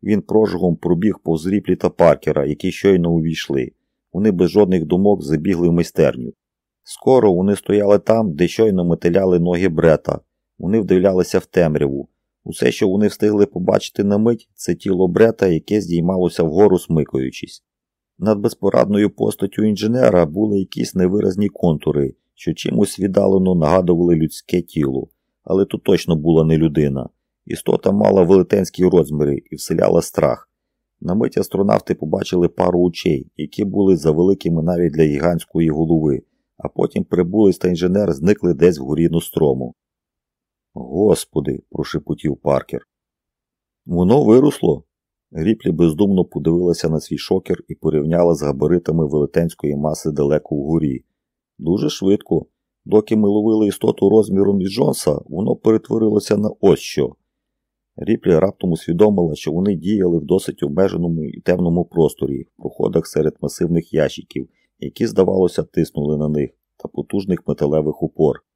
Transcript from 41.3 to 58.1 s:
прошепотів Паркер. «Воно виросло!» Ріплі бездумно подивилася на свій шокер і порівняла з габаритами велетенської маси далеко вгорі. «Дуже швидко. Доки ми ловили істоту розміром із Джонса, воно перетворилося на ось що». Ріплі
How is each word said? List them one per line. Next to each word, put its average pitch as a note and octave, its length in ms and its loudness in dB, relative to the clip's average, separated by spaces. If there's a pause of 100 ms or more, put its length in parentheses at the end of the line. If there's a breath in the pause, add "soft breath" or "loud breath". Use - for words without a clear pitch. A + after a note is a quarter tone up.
прошепотів D2+ 640 -6
Паркер. C2+ 500 -4 (1000)
«Воно F2+ 380 2
виросло!» B2 600 4 (480)
Ріплі F2+ 400 -2
бездумно F2 520 2
подивилася E2+ 640 -2
на D#2 120 -2
свій D2+ 180 -8
шокер - 500 -4
і E2+ 60 -12
порівняла D#2+ 600 0
з - 80 -6
габаритами D#2 640 0
велетенської D2+ 680 -2
маси D2+ 340 -4
далеко D2 460 -2
вгорі. D2 480 -2 (540)
«Дуже D3+ 300 -2
швидко. G2 580 -2 (420)
Доки G#2+ 280 2
ми G#2+ 120 2
ловили G#2+ 380 2
істоту G2 420 0
розміром G2 520 2
із F#2+ 100 -4
Джонса, G2+ 560 -2
воно - 300 -4
перетворилося A2 800 0
на G#2 140 -2 (100)
ось F2+ 200 4
що». - 360 -6 (800)
Ріплі G2+ 420 0